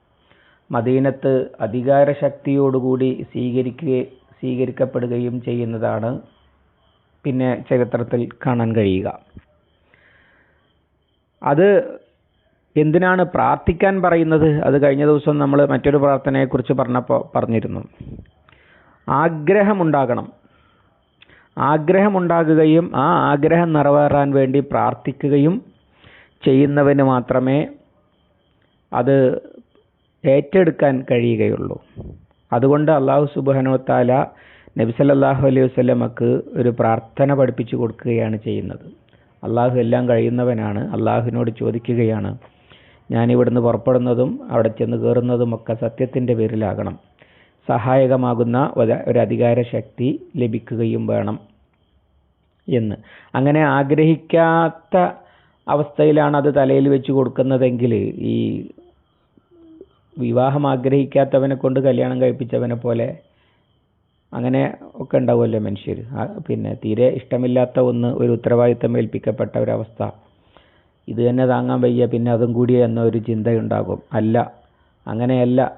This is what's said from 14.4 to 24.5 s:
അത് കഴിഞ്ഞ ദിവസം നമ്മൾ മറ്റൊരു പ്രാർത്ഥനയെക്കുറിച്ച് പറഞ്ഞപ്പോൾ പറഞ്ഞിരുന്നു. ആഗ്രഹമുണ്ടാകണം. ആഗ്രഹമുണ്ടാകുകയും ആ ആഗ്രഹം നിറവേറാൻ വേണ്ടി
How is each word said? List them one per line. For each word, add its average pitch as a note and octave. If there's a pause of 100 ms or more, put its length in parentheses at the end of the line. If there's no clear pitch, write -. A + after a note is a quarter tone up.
അത് C#3
കഴിഞ്ഞ C#3+
ദിവസം D3
നമ്മൾ C#3
മറ്റൊരു C#3
പ്രാർത്ഥനയെക്കുറിച്ച് C3+
പറഞ്ഞപ്പോൾ B2
പറഞ്ഞിരുന്നു. G#2+ (1200)
ആഗ്രഹമുണ്ടാകണം. D#3 (1200)
ആഗ്രഹമുണ്ടാകുകയും E3
ആ C3 (240)
ആഗ്രഹം D#3+
നിറവേറാൻ C#3+
വേണ്ടി C3+